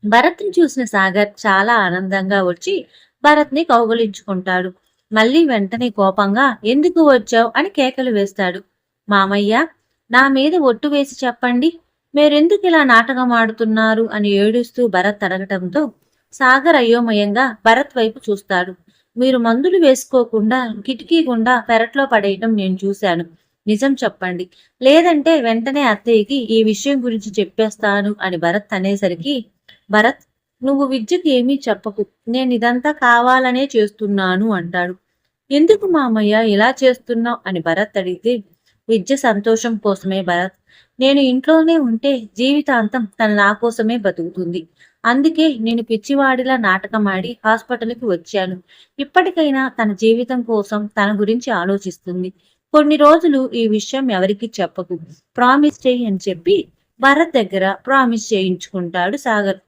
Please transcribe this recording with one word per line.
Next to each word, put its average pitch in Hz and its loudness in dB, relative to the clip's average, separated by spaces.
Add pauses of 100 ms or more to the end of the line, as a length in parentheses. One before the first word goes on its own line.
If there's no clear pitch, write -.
భరత్ని 302 0 (100)
చూసిన 269 0
సాగర్ 202 0
చాలా 208 0
ఆనందంగా 190 0
వచ్చి 247 -4 (380)
భరత్ని 294 2
కౌగిలించుకుంటాడు. 202 -2 (400)
మళ్ళీ 240 4
వెంటనే 233 -2
కోపంగా, 202 0
"ఎందుకు 302 2
వచ్చావ్?" 233 2
అని 320 -2
కేకలు 254 -2
వేస్తాడు. 196 -2 (480)
"మామయ్య, 202 2 (460)
నా 262 4
మీద 277 2
ఒట్టు 269 0
వేసి 277 -2
చెప్పండి, 247 0 (420)
మీరెందుకు 302 4
ఇలా 320 4
నాటకం 247 2
ఆడుతున్నారు?" 220 0
అని 208 0
ఏడుస్తూ 226 0
భరత్ 202 -2
అడగటంతో 190 -4 (400)
సాగర్ 269 2
అయోమయంగా 226 2
భరత్ 240 2
వైపు 226 -2 (100)
చూస్తాడు. 190 -4 (420)
"మీరు 254 2
మందులు 254 0
వేసుకోకుండా 247 0 (120)
కిటికీ 311 0
గుండా 240 0
పెరట్లో 233 0
పడేయటం 214 0
నేను 190 -2
చూశాను, 190 -2 (420)
నిజం 214 0 (120)
చెప్పండి, 180 -6 (340)
లేదంటే 311 4
వెంటనే 233 -2
అత్తయ్యకి 226 0
ఈ 226 0
విషయం 240 0
గురించి 220 -6
చెప్పేస్తాను" 208 -2
అని 185 -6
భరత్ 170 -4
అనేసరికి, 196 -4 (460)
"భరత్, 214 0 (380)
నువ్వు 277 0
విద్యకి 269 -2
ఏమీ 262 0
చెప్పకు, 208 -6 (220)
నేను 254 -2
ఇదంతా 240 -2
కావాలనే 254 2
చేస్తున్నాను" 202 -2
అంటాడు. 180 -4 (560)
"ఎందుకు 339 2
మామయ్య 220 2
ఇలా 214 2 (100)
చేస్తున్నావ్?" 240 0
అని 185 -4
భరత్ 180 -2
అడిగితే, 185 -4 (540)
"విద్య 226 0
సంతోషం 226 -2
కోసమే 190 -4
భరత్, 180 -4 (440)
నేను 277 2
ఇంట్లోనే 311 2
ఉంటే 254 -2 (240)
జీవితాంతం 254 -2
తను 214 -2
నా 202 2
కోసమే 226 -2
బతుకుతుంది, 175 -6 (380)
అందుకే 302 2
నేను 233 -2
పిచ్చివాడిలా 262 0
నాటకం 208 -2
ఆడి 196 -6
హాస్పిటల్కి 233 -4
వచ్చాను. 185 -4 (420)
ఇప్పటికైనా 302 0
తన 226 -4
జీవితం 233 0
కోసం 208 -4
తన 208 -2
గురించి 226 -2
ఆలోచిస్తుంది. 185 -6 (420)
కొన్ని 302 4
రోజులు 294 4
ఈ 226 0
విషయం 240 -2
ఎవరికీ 202 -2 (100)
చెప్పకు, 180 -6 (380)
ప్రామిస్ 269 2
చేయి" 247 0
అని 196 -4
చెప్పి 185 0 (440)
భరత్ 302 2
దగ్గర 196 0 (120)
ప్రామిస్ 247 0
చేయించుకుంటాడు 185 -4
సాగర్. 208 -2